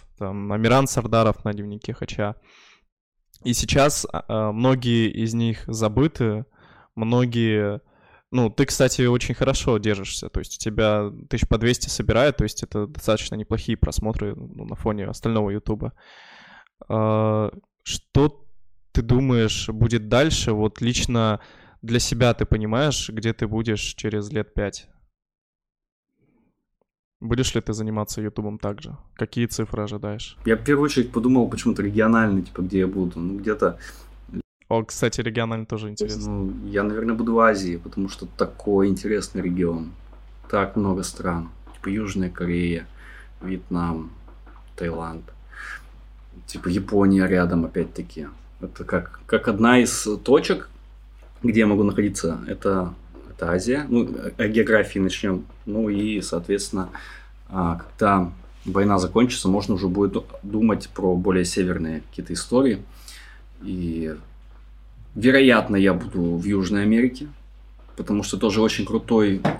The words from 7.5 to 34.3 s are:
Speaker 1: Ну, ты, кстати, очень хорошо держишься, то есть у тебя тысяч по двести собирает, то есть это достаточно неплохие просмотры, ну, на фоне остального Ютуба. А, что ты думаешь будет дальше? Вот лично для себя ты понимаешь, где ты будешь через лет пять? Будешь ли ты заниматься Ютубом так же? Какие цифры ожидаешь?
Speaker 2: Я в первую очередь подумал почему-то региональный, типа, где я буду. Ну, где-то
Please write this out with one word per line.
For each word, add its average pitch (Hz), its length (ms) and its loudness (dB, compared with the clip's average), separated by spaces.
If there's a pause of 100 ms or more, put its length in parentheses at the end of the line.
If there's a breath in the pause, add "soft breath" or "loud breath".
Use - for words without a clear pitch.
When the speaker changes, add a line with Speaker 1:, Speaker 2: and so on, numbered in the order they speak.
Speaker 1:
Ну, 123 180 2
ты, 135 160 2
кстати, - 380 2
очень 123 300 2
хорошо 131 440 0
держишься, 101 520 -4
то - 120 -4
есть - 160 -12
у - 20 -10
тебя 107 500 0 (200)
тысяч - 180 0
по 113 100 2
двести 117 300 0
собирает, 113 480 2
то - 80 0
есть - 200 -6
это 104 220 -4
достаточно - 500 -2
неплохие 110 420 -4
просмотры, - 580 -2
ну, - 300 -14
на 110 100 -10
фоне 104 320 -4
остального 110 440 -2
Ютуба. 104 420 -6 (960 loud breath)
А, 107 600 2 (340)
что - 640 0 (460)
ты - 100 0
думаешь 120 680 2
будет 110 400 0
дальше? 131 420 2
Вот 107 300 0
лично 117 580 0 (420 soft breath)
для 117 180 0
себя 120 340 2
ты - 120 -4
понимаешь, 113 640 0
где 110 240 -4
ты - 140 -4
будешь 110 340 -2 (140)
через 104 360 -4
лет 107 220 -4
пять? - 360 -4 (2250)
Будешь 120 320 0
ли 117 80 0
ты 110 120 -4
заниматься 107 480 -4
Ютубом 107 380 -6
так 101 220 -6
же? - 140 -16 (200)
Какие 117 320 -4
цифры 110 360 -6
ожидаешь? 104 600 -10
Speaker 2:
Я 113 100 4
в 113 80 -4
первую 143 220 4
очередь 131 260 0
подумал 120 380 4
почему-то 107 340 -2
региональный, 107 600 4
типа, - 180 -8
где 92 180 0
я 92 80 4
буду. 92 320 -2
Ну, 92 200 -4
где-то 101 380 0 (920 loud breath)